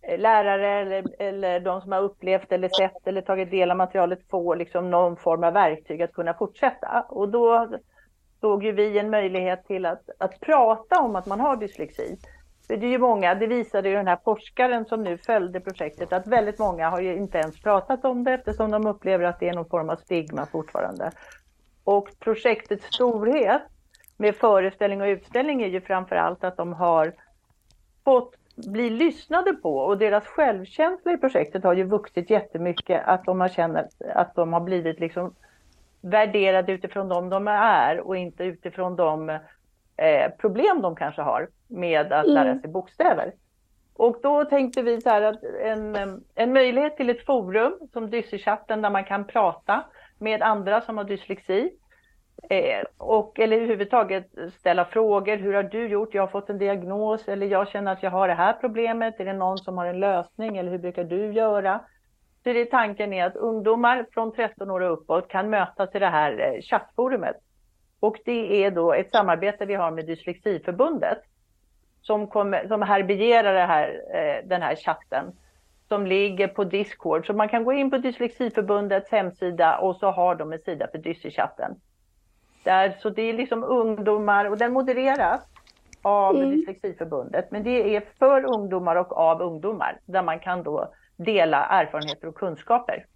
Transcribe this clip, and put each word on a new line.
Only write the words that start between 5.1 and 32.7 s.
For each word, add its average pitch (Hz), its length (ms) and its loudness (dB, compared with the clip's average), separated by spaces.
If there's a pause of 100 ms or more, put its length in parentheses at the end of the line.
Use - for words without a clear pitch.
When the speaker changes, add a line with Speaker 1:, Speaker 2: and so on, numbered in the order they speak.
Speaker 1:
form 165 260 0
av 170 100 4
verktyg 160 480 0
att 170 120 -4
kunna 170 200 -4
fortsätta. 233 760 -2
Och 202 200 -4
då 233 400 4 (720)
såg 202 220 2
ju 214 80 0
vi 208 280 2
en 208 100 -2
möjlighet 185 580 -2
till 185 180 -4
att, 170 320 -6
att 190 220 -6
prata 233 600 4
om 233 160 0
att 185 100 -4
man 196 140 -6
har 277 180 2
dyslexi. 190 600 -10 (500)
För 226 100 -4
det 208 80 -4
är 247 60 0
ju 254 60 0
många, 202 380 4
det 214 120 -2
visade 214 420 -2
ju 196 60 0
den 202 120 0
här 180 160 2
forskaren 233 600 0
som 220 180 -4
nu 175 140 -4
följde 185 420 -2
projektet, 180 540 -8
att 185 140 -4
väldigt 214 320 0
många 170 300 0
har 180 120 -2
ju 185 160 -2
inte 196 200 -4
ens 156 240 -4
pratat 208 440 0
om 247 180 0
det 254 100 2
eftersom 220 380 -2
de 214 160 0
upplever 190 380 0
att 175 140 -2
det 175 100 0
är 175 40 -4
någon 170 160 -6
form 160 200 -2
av 160 60 -2
stigma 156 500 -4
fortfarande. - 680 -6 (720)
Och 202 260 2 (100)
projektets 214 680 -2
storhet 247 760 0 (560)
med 208 180 0
föreställning 196 640 2
och 196 40 -2
utställning 240 560 -2
är 208 60 -2
ju 185 140 -4
framförallt 180 640 -2
att 185 140 -6
de 175 160 -6
har 165 400 2 (920)
fått 247 320 4 (200)
bli 220 340 -4
lyssnade 330 640 0
på, 151 240 -2
och 180 200 0
deras 208 300 2
självkänsla 302 840 0
i - 40 -2
projektet 226 460 -2
har 180 100 6
ju 185 100 2
vuxit 185 460 -2
jättemycket, 175 760 0